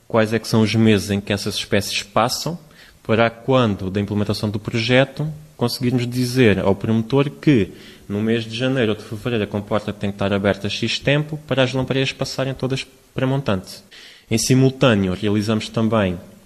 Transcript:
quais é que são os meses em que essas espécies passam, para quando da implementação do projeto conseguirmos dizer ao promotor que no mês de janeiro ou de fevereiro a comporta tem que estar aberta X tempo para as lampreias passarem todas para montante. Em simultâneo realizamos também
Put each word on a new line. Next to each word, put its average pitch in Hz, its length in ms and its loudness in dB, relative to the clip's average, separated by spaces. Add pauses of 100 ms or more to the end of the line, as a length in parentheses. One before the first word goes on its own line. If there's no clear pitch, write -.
quais 110 260 2
é 110 60 2
que - 80 -12
são 113 140 4
os 107 140 2
meses 107 340 4
em 101 100 -2
que 104 140 -4
essas 101 220 -4
espécies - 480 -4
passam, 123 560 -2 (420)
para 113 280 2
quando 107 600 0
da 98 100 -2
implementação 104 500 -2
do 104 100 -4
projeto 127 680 0 (300)
conseguirmos 120 500 -2
dizer 123 520 2
ao 95 160 2
promotor 113 540 0
que 120 420 2 (360)
no 101 140 -2
mês 113 220 0
de 113 120 -12
janeiro 127 360 0
ou 104 60 -4
de - 60 -14
fevereiro 113 420 -4
a - 20 -2
comporta 104 440 -4
tem 101 200 -6
que 101 40 -8
estar 98 160 -2
aberta 101 380 0
X - 300 -4
tempo 147 480 -2
para 131 160 0
as 127 100 -2
lampreias 131 380 -2
passarem 135 420 -4
todas 131 320 -4 (280)
para 123 120 -4
montante. 131 580 -2 (460)
Em 113 80 2
simultâneo 127 760 4
realizamos 107 560 -2
também 107 500 0 (260)